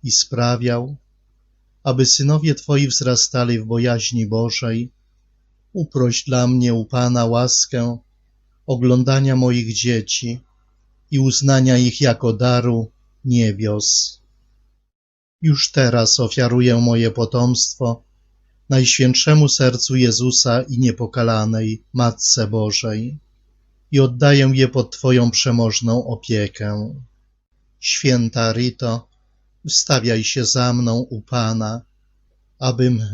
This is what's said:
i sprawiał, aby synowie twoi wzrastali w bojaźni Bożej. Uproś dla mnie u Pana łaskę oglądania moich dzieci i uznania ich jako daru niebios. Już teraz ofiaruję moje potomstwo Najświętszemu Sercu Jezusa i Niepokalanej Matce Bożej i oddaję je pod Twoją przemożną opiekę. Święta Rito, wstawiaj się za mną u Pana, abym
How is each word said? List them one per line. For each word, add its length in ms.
i 80
sprawiał, 840
aby 240
synowie 480
twoi 340
wzrastali 720
w 80
bojaźni 600
Bożej. 640
Uproś 520
dla 220
mnie 280
u 100
Pana 400
łaskę 720
oglądania 680
moich 380
dzieci 680
i 80
uznania 600
ich 220
jako 320
daru 600
niebios. 960
Już 280
teraz 500
ofiaruję 560
moje 340
potomstwo 960
Najświętszemu 800
Sercu 480
Jezusa 680
i 160
Niepokalanej 1040
Matce 540
Bożej 720
i 100
oddaję 540
je 140
pod 220
Twoją 400
przemożną 760
opiekę. 880
Święta 720
Rito, 560
wstawiaj 560
się 200
za 280
mną 260
u 240
Pana, 600
abym 560